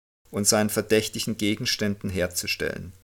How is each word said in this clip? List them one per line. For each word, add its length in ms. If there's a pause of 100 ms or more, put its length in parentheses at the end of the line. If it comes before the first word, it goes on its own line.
(320)
und 160
seinen 240
verdächtigen 640
Gegenständen 720
herzustellen. 840 (140)